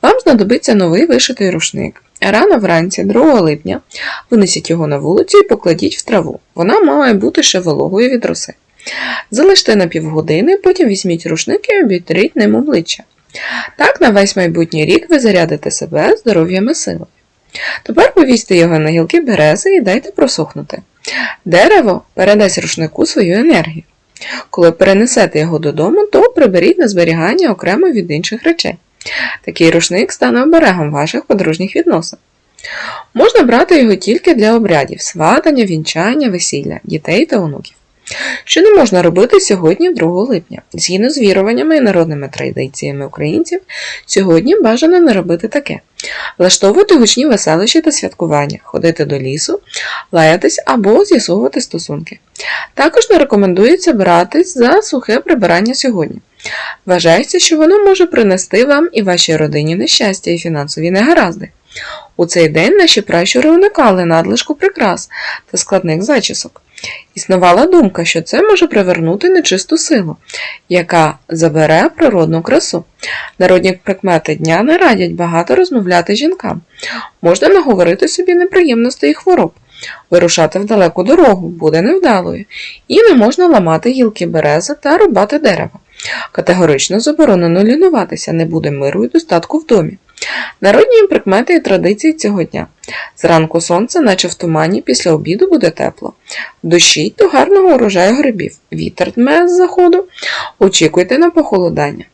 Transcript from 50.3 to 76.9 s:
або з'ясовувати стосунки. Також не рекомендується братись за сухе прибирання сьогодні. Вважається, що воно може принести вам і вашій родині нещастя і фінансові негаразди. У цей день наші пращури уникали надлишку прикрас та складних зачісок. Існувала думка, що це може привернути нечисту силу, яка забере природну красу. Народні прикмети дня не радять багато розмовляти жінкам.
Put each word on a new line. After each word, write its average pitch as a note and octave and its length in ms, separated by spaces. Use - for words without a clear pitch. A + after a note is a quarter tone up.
або A#3+ 380
з'ясовувати B3 560
стосунки. D#3+ 580
Також D#4+ 360
не F#4 80
рекомендується A3+ 760
братись F#3 600
за C4+ 280
сухе B3+ 380
прибирання G#3 540
сьогодні. G#3+ 460
Вважається, F3 520
що E4 180
воно F4 280
може F#4+ 220
принести G#3 580
вам C#4+ 280
і A3 100
вашій F3 340
родині D#3 400
нещастя G3+ 540
і E3+ 80
фінансові D#3+ 520
негаразди. G#3 580
У F3 100
цей E3 220
день E3 280
наші E4 240
пращури G#3 500
уникали D#4+ 540
надлишку E3+ 500
прикрас C4+ 560
та F#3+ 80
складних E3+ 440
зачісок. - 600
Існувала F#3 520
думка, B3+ 380
що E3 180
це A#3+ 200
може F#4 240
привернути F#3 640
нечисту E4 500
силу, F#3 380
яка E3+ 500
забере D#3+ 680
природну E3+ 460
красу. G#3+ 420
Народні F#3 340
прикмети F#3 640
дня D#3+ 280
не D#4 160
радять G3+ 340
багато E3+ 420
розмовляти G#3 600
жінкам. A#3+ 460